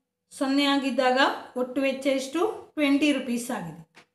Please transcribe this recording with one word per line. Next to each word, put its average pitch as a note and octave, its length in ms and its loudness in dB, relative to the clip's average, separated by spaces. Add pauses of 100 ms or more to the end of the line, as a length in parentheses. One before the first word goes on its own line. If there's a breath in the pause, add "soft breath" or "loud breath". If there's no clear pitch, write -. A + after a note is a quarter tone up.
(300)
ಸೊನ್ನೆ C#4 340 0
ಆಗಿದ್ದಾಗ C4 540 2 (380)
ಒಟ್ಟು B3 240 -2
ವೆಚ್ಚ C4+ 260 0
ಎಷ್ಟು? C#4+ 680 -2
ಟ್ವೆಂಟಿ C#4+ 380 2
ರುಪೀಸ್ A#3+ 380 -4
ಆಗಿದೆ. E3+ 320 -10 (320)